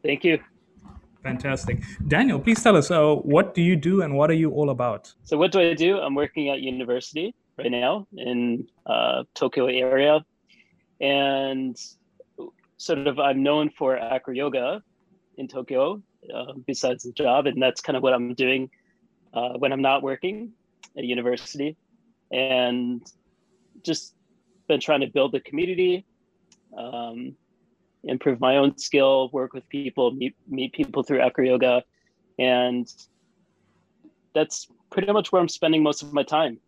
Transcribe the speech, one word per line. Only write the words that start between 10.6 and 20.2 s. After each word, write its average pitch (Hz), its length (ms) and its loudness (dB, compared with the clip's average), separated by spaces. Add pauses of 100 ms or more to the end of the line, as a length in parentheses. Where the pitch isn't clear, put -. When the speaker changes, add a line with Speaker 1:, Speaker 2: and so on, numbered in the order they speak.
Speaker 1:
And 135 760 -2 (1000)
sort 143 320 -4
of 135 100 -2
I'm 135 260 2
known 147 260 2
for 131 280 0
acro 123 360 -4
yoga 135 500 -4 (540)
in 131 100 -10
Tokyo, 135 560 -2 (320)
uh, 127 160 -10 (160)
besides 127 360 -4
the 123 100 -14
job. 135 340 2
And 123 160 -2
that's 127 160 0
kind 143 160 -4
of 127 80 -2
what 131 100 4
I'm 123 200 -2
doing, 131 360 0 (640)
uh, 123 200 -4
when 131 180 0
I'm 135 100 -2
not 135 220 2
working 202 480 -6 (460)